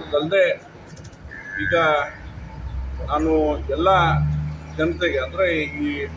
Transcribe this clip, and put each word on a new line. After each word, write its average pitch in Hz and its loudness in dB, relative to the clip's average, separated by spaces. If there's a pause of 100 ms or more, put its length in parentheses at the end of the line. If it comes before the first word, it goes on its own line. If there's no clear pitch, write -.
ಅದಲ್ಲದೆ 170 2 (920)
ಈಗ - 2 (1300)
ನಾನು 151 2 (120)
ಎಲ್ಲ 156 2 (880)
ಜನತೆಗೆ, 160 2
ಅಂದ್ರೆ 170 0
ಈ 147 -4 (100)